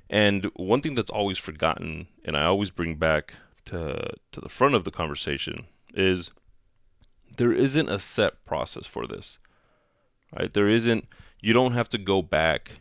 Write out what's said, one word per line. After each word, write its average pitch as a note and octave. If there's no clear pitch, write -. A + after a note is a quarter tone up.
And G2+
one G2+
thing D3
that's A2+
always G2+
forgotten, D#2+
and D2+
I D2
always G2
bring E2
back D#2
to, E2
to -
the -
front C3+
of F#2+
the G2
conversation, -
is F#2
there A#2+
isn't C#3
a G2
set -
process -
for A#1+
this, -
right? F2+
There G2+
isn't, A2+
you A2
don't B2
have A#2+
to A#2
go F#2+
back D#2+